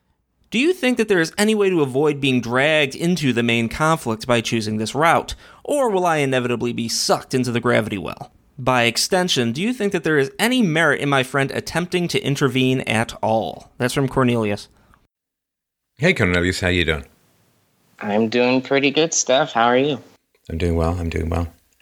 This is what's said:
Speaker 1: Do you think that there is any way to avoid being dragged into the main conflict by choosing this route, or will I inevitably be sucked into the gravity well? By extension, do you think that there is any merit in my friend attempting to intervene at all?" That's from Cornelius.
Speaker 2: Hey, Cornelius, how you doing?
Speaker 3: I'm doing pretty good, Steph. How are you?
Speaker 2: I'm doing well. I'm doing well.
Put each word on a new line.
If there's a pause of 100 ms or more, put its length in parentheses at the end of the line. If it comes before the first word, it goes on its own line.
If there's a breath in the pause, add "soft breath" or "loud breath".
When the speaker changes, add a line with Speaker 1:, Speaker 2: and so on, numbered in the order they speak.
(500)
Speaker 1:
Do
you
think
that
there
is
any
way
to
avoid
being
dragged
into
the
main
conflict
by
choosing
this
route, (300 loud breath)
or
will
I
inevitably
be
sucked
into
the
gravity
well? (260)
By
extension,
do
you
think
that
there
is
any
merit
in
my
friend
attempting
to
intervene
at
all?"
That's
from
Cornelius. (1300 soft breath)
Speaker 2:
Hey,
Cornelius,
how
you
doing? (920)
Speaker 3:
I'm
doing
pretty
good,
Steph.
How
are
you? (480)
Speaker 2:
I'm
doing
well.
I'm
doing
well. (340)